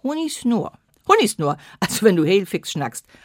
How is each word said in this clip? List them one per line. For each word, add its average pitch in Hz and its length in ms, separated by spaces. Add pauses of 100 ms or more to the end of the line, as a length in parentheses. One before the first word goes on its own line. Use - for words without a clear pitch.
Hunisnur. 277 720 (340)
Hunisnur, 170 520 (200)
also - 280
wenn 190 100
du 160 80
heil 185 220
fix - 260
schnackst. 139 320 (200)